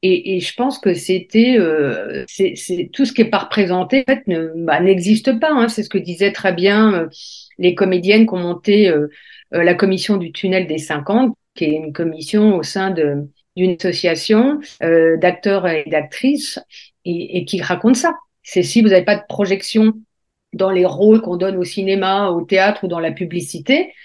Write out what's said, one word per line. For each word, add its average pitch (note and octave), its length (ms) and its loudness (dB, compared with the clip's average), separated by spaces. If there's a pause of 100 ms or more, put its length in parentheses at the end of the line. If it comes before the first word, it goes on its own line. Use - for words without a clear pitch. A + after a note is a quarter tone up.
Et, F#3 340 0
et F3 40 -4
je - 140 -8
pense C4+ 240 -4
que F3+ 160 0
c'était, A3 640 2
euh, C3+ 680 -2
c'est, - 260 -2
c'est, F3+ 380 -8
tout C#4 120 0
ce - 80 -2
qui A#3 100 4
est - 80 -2
pas G3 80 0
représenté, F#3+ 680 -2
en C4+ 60 2
fait, C4+ 160 -6
ne, E3 260 -4
bah, D#3+ 260 0
n'existe G3 600 2
pas, D#4 100 0
hein. A#3 180 2
C'est A3 140 -6
ce - 60 -10
que G3 100 -2
disaient F3 320 -2
très F#3+ 220 -2
bien, G3+ 420 2
euh, E3 120 -2 (520)
les F3+ 160 2
comédiennes F#3+ 520 4
qui G#3 80 -2
ont F#3 40 -4
monté, F#3 500 2
euh, D3 200 0 (460)
euh, E3+ 100 0
la F3 100 4
commission F#3+ 440 0
du E3 120 -8
tunnel F#3 380 -2
des D#3 100 -4
cinquante, G3 560 -2 (220)
qui E3+ 80 -4
est D3+ 100 0
une D#3 180 -8
commission E3+ 600 0
au E3 80 -2
sein F#3+ 280 -4
de, D3 340 -2 (320)
d'une F3+ 240 0
association, G#3+ 800 0 (240)
euh, E3 320 4
d'acteurs F3+ 500 0
et D#3+ 200 -2
d'actrices, D#3+ 760 -2 (440)
et, F3 340 -6
et F3 60 -4
qui F#3 160 -6
raconte G3 360 2
ça. E4+ 160 0 (320)
C'est - 180 0
si A3 200 2
vous G#3+ 60 6
n'avez F#3 160 6
pas G#3 120 2
de - 120 -8
projection G#3 680 0 (580)
dans F#3+ 180 0
les F3+ 160 2
rôles G#3+ 340 6
qu'on F3+ 160 -6
donne F#3 220 -4
au F3+ 60 -2
cinéma, F#3+ 680 -2
au E3+ 100 -2
théâtre F#3+ 440 0
ou F3+ 40 -4
dans E3+ 120 -6
la E3 100 -2
publicité, F3 840 -4 (120)